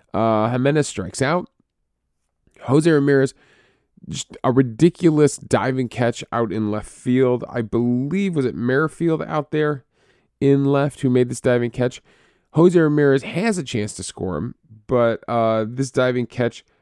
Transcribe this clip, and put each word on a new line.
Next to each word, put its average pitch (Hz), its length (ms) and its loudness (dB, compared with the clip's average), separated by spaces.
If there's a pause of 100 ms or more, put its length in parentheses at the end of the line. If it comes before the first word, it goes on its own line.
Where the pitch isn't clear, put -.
(140)
Uh, 110 340 2
Jimenez 135 380 0
strikes - 340 -10
out. 156 300 -2 (1120)
Jose 151 260 2
Ramirez, 139 460 2 (720)
just - 360 -12
a 131 80 0
ridiculous 147 840 2
diving 127 520 -2
catch 120 340 -2 (100)
out 113 200 -2
in 107 180 -2
left 104 180 -6
field. 123 600 0
I 120 140 -6
believe, 131 720 -2
was 135 100 0
it 110 80 -4
Merrifield 151 680 -2
out 151 280 -6
there 151 340 -4 (560)
in 139 240 2
left 139 360 -2
who 131 100 0
made 123 180 2
this 127 120 -8
diving 120 320 0
catch? 123 280 -4 (520)
Jose 175 260 6
Ramirez 147 460 4
has 190 340 -2
a 156 60 -6
chance 107 300 -6
to - 100 -10
score 90 320 -8
him, 90 180 -6 (320)
but, 117 400 0
uh, 113 420 0
this 127 220 -6
diving 127 360 0
catch - 380 -4 (180)